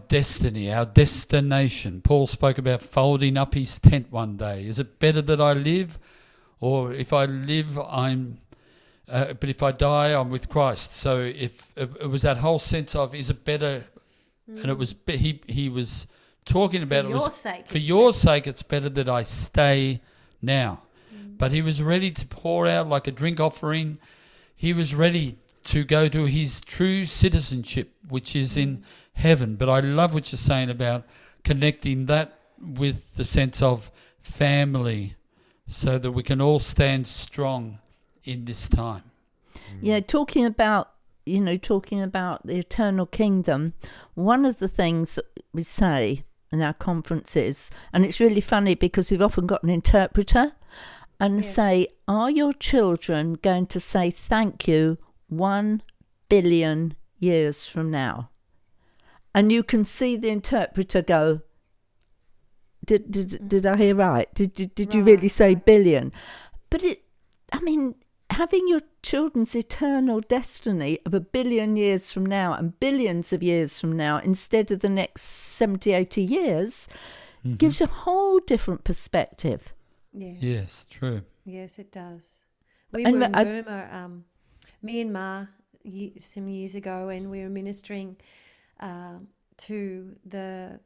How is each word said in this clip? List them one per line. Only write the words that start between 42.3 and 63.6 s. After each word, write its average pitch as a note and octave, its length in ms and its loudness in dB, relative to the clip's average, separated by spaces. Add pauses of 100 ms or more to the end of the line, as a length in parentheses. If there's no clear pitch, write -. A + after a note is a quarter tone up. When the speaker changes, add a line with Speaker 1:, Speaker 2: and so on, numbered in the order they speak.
Speaker 3:
the E3+ 100 -6
eternal F#3+ 500 -2
kingdom, F3 680 0 (420)
one A#3 300 2
of C4 140 0
the F#3+ 100 -2
things E3 480 0
that - 100 -6 (260)
we E3 100 -4
say C#3 600 0 (280)
in D#3 100 0
our D3+ 120 -2
conferences, D#3 960 -4 (220)
and F3+ 120 4
it's - 160 -2
really G#3+ 200 6
funny G3+ 340 2
because F3+ 360 0
we've F#3 120 2
often G3+ 240 2
got F#3+ 160 0
an D#3+ 80 2
interpreter, G3+ 840 4 (680)
and G3+ 180 2
Speaker 2:
Yes. G#3 180 -2
Speaker 3:
say, F#3 340 4 (180)
"Are G#3+ 240 0
your D4 220 2
children E3+ 840 0
going F3+ 340 0
to F3+ 120 -6
say F3 300 0
thank - 580 -2
you D#3+ 300 4 (300)
one G3+ 540 -2 (460)
billion E3 680 4 (240)
years D#3+ 480 0
from D#3+ 240 -6
now?" B2+ 400 -4 (1040)
And G#3 160 6
you A#3 120 4
can G#3+ 220 2
see B3 320 -2
the A3 120 -4
interpreter G3 760 -2
go, D#3 380 2 (1400)
"Did, G#3+ 260 2
did, G3 200 -4
Speaker 2:
Mm. G3+ 180 -10
Speaker 3:
did G3 180 2